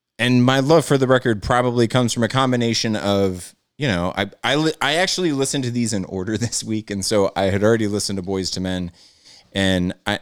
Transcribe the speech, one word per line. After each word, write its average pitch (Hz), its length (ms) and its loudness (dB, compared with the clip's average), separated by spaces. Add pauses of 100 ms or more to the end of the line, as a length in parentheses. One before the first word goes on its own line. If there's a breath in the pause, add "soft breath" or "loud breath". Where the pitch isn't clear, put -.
(180)
And 123 260 4
my 131 140 4
love 143 260 4
for 139 140 2
the 131 80 2
record 123 340 2
probably 123 460 2
comes 120 260 0
from 117 120 0
a 104 40 0
combination 120 680 0
of, 95 580 -2 (240)
you 143 80 -4
know, 90 300 -2
I, 101 120 -4 (140)
I, 127 140 0
li-, 156 260 0
I 139 140 0
actually 185 360 0
listened 135 320 -2
to 120 60 -2
these 120 220 -2
in 95 140 -4
order 95 320 -4
<laughs> - 0 -
this 117 260 -4
week. 110 260 -6
And 98 140 -6
so 101 320 2
I 98 80 0
had 98 180 2
already 110 240 4
listened 101 320 -4
to 95 60 -8
Boyz 95 280 -4
two 92 80 -8
Men. 90 300 -4 (600 soft breath)
And 92 420 0 (100)
I, 104 160 -2